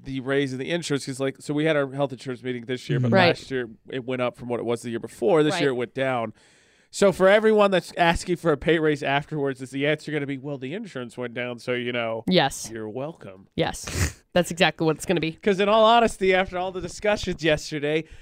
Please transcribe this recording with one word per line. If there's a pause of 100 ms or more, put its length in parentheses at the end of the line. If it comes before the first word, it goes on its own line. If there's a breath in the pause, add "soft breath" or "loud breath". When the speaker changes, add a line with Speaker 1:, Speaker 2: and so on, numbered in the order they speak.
Speaker 1:
the
raise
in
the
insurance.
'Cause,
like,
so
we
had
our
health
insurance
meeting
this
year,
but
Speaker 2:
Mm-hmm.
Speaker 3:
Right.
Speaker 1:
last
year (220)
it
went
up
from
what
it
was
the
year
before.
This
Speaker 3:
Right.
Speaker 1:
year
it
went
down. (600 soft breath)
So
for
everyone
that's
asking
for
a
pay
raise
afterwards,
is
the
answer
gonna
be,
"Well,
the
insurance
went
down,
so,
you
know,
Speaker 3:
Yes.
Speaker 1:
you're
welcome."
Speaker 3:
Yes. (160)
That's
exactly
what
it's
gonna
be. (100)
Speaker 1:
'Cause
in
all
honesty,
after
all
the
discussions
yesterday, (180 soft breath)